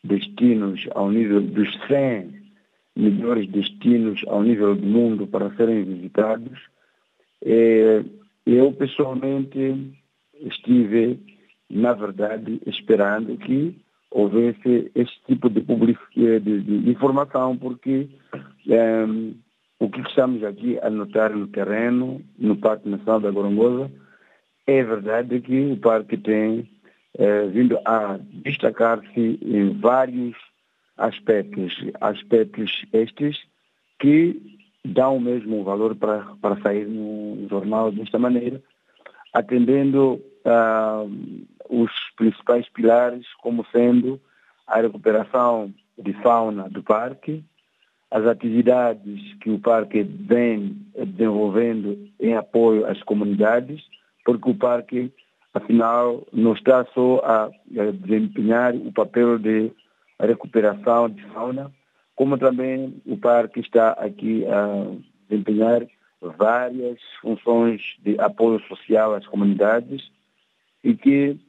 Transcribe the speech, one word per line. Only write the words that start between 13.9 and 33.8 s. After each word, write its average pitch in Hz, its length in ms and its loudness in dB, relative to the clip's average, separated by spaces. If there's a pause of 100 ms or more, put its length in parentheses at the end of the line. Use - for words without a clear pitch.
houvesse 113 800 0
este - 320 -2
tipo 123 240 0
de 107 120 0
publici-, 117 380 2 (180)
eh, 113 220 4
de, 104 200 -2
de 104 300 0
informação, 131 680 0
porque, 131 540 -6 (580)
ehm, 113 640 2 (480)
o 110 100 -2
que 123 120 -8
estamos 127 420 0
aqui 104 360 -4
a 113 100 -4
notar 107 440 -2
no 101 140 -6
terreno, 120 720 -2 (160)
no 107 200 0
Parque 107 320 -2
Nacional 107 320 -2
da 101 100 -2
Gorongosa, 110 580 0 (800)
é 135 160 4
verdade 113 560 -2
que 135 320 -2
o 113 60 -4
parque 110 400 0
tem, 107 520 -2 (480)
eh, 104 360 2
vindo 117 320 2
a 107 340 -2 (240)
destacar-se 117 1000 -2
em 101 380 0
vários 123 560 0 (640)
aspectos, 101 760 -2 (280)
aspectos 107 880 -2
estes 120 460 -2 (600)